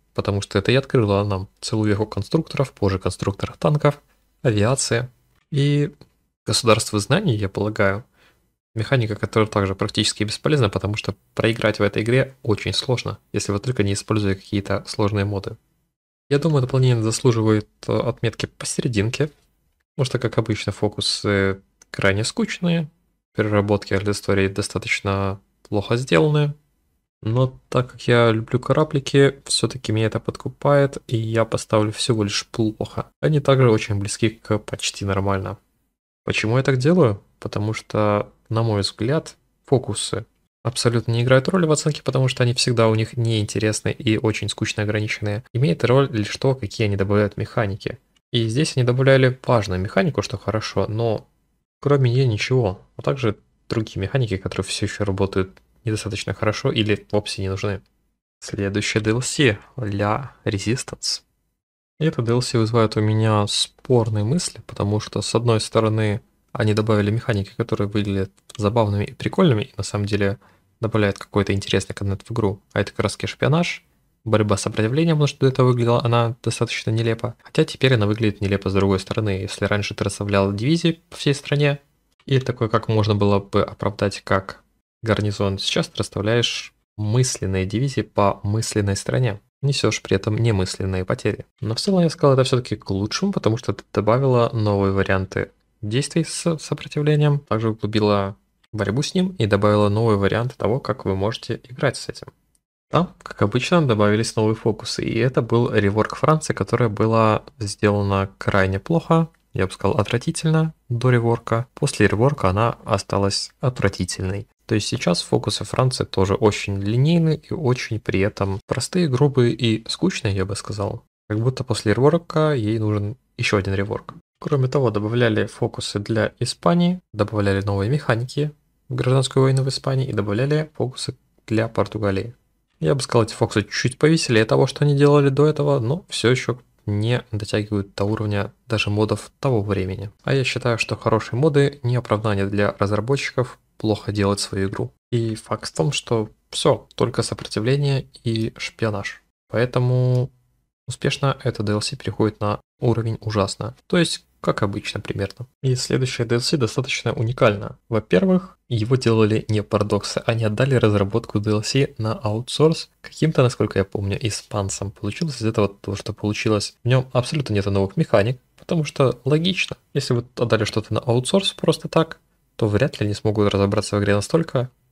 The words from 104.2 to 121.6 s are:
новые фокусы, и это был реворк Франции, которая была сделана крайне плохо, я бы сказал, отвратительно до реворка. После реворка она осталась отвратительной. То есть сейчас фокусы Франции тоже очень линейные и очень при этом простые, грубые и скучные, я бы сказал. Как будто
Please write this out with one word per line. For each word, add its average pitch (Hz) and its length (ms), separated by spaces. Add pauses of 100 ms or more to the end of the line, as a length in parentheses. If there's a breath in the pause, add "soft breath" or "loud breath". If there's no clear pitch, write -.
новые 110 180
фокусы, - 500
и 120 140
это 131 240
был 120 300
реворк 104 440
Франции, - 380
которая 117 340
была 110 540 (160)
сделана 101 800
крайне 98 420
плохо, 165 480 (240)
я 95 140
бы - 60
сказал, - 260
отвратительно 160 760 (140)
до 120 220
реворка. 117 640
После 113 340
реворка 113 420
она 110 340
осталась 98 760
отвратительной. 98 880 (180)
То - 80
есть 104 140
сейчас - 340
фокусы - 420
Франции 127 400
тоже 98 300
очень 101 460
линейные 147 560
и - 160
очень 123 480
при - 200
этом 98 460
простые, 170 420
грубые 127 440
и 110 360
скучные, - 460
я 98 100
бы 104 120
сказал. - 480 (240)
Как 107 100
будто 127 240